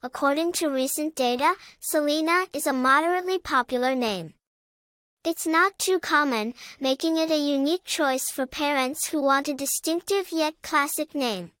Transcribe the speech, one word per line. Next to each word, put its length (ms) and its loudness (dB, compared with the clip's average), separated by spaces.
according 520 0
to 160 0
recent 460 -2
data, 400 2
Selena 720 0
is 140 -6
a 80 0
moderately 640 2
popular 580 0
name. 380 -2
It's 200 -2
not 320 2
too 220 2
common, 540 0
making 380 0
it 120 2
a 80 4
unique 460 0
choice 480 -2
for 160 -4
parents 640 -2
who 120 0
want 280 2
a 40 -2
distinctive 800 -2
yet 320 0
classic 500 -2
name. 480 -4